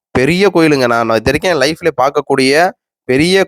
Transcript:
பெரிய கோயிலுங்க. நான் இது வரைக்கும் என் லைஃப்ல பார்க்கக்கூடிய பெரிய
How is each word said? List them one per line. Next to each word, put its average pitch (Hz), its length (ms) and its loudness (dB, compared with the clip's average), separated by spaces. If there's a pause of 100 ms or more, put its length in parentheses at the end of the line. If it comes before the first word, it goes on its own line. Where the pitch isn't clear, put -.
(180)
பெரிய 160 260 0 (120)
கோயிலுங்க. 147 380 2
நான் 113 260 0
இது 117 100 -2
வரைக்கும் 156 240 -2
என் 135 100 0
லைஃப்ல 160 280 -2 (100)
பார்க்கக்கூடிய 139 680 0 (400)
பெரிய 180 380 0